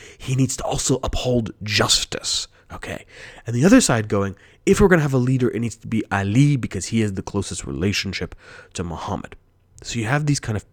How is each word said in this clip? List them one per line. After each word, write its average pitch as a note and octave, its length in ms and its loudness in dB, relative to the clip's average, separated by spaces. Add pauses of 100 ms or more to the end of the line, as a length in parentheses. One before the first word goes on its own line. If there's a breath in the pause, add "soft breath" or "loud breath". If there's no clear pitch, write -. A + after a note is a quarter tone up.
(160 loud breath)
He C3 200 -6
needs B2+ 220 0
to - 60 -8
also - 380 0
uphold B2 500 0 (120)
justice. - 840 -2 (240 soft breath)
Okay. - 360 -12 (400 loud breath)
And A#2+ 100 -2
the B2 80 4
other A3+ 160 8
side A2 280 2
going, G2 280 0 (300 soft breath)
"If G3 120 4
we're G3+ 100 8
gonna F3 120 6
have C#3 140 2
a C3 40 2
leader, B2 300 2
it G#2+ 120 -4
needs A#2 160 -4
to - 120 -18
be A2 240 0
Ali G#2+ 440 4
because G#2 300 -6
he A2+ 140 0
has G2+ 140 0
the F#2 80 -6
closest - 420 -6
relationship F2+ 680 -4 (400 loud breath)
to F#2 100 -6
Muhammad." E2+ 520 -8 (460)
So - 160 -8
you A2+ 60 -2
have D3 220 -2
these C#3+ 120 2
kind A2+ 160 -4
of G2 180 -6